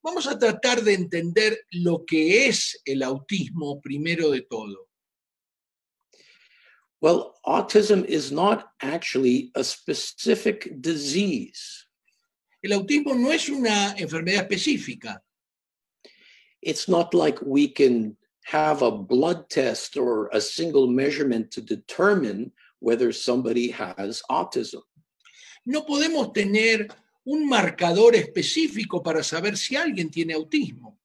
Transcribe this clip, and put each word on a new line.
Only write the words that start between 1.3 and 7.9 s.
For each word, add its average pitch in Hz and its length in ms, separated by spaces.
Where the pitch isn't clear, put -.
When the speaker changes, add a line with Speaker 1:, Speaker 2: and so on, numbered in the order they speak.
Speaker 1:
lo 175 320
que 170 420
es - 380
el 135 180
autismo 143 800
primero 156 500
de 127 120
todo. 101 460
Speaker 2:
Well, - 340
autism 190 580